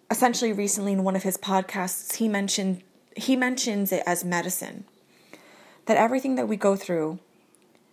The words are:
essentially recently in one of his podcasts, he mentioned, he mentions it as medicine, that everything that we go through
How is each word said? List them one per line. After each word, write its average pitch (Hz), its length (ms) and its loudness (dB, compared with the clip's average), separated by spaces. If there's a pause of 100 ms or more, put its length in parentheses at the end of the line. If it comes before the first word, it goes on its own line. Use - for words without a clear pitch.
essentially 240 440 2
recently 202 400 0
in 190 100 2
one 190 120 2
of 185 80 -2
his 190 140 -2
podcasts, 190 800 -2
he 226 140 0
mentioned, 196 540 -2 (340)
he 262 180 2
mentions 247 560 0
it 185 140 0
as 175 180 0
medicine, 175 640 -4 (1000)
that 226 100 6
everything 262 380 2
that 247 120 -2
we 214 80 0
go 196 220 2
through 170 420 -4 (720)